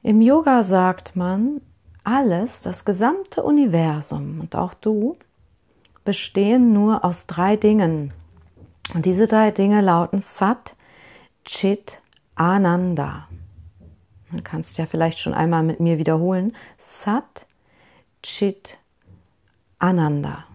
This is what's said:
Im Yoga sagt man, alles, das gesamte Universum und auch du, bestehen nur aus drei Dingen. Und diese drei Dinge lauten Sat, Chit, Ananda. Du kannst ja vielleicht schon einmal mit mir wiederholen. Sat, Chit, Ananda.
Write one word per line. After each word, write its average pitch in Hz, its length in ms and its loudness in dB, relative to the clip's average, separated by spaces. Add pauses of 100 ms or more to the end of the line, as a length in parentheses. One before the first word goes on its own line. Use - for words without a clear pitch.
Im 220 180 4
Yoga 262 440 4
sagt 185 500 0
man, 202 460 -2 (420)
alles, 226 580 -2
das - 240 -10
gesamte 240 600 -2
Universum 160 960 0
und - 160 -10
auch 180 180 -4
du, 214 420 -2 (880)
bestehen 220 680 2
nur 208 320 2
aus 175 240 -4
drei 180 260 0
Dingen. 185 580 2 (800)
Und 165 140 0
diese 185 200 4
drei 220 240 4
Dinge 208 300 2
lauten 180 400 2
Sat, - 560 -4 (680)
Chit, - 560 -4 (340)
Ananda. 175 920 0 (1040)
Du 170 120 -10
kannst - 360 -10
ja 160 80 -4
vielleicht 165 320 -2
schon - 140 -6
einmal 165 300 0
mit 160 180 -2
mir 170 160 2
wiederholen. 175 580 -2 (220)
Sat, - 680 -8 (760)
Chit, - 560 -6 (1000)
Ananda. 151 680 -2 (100)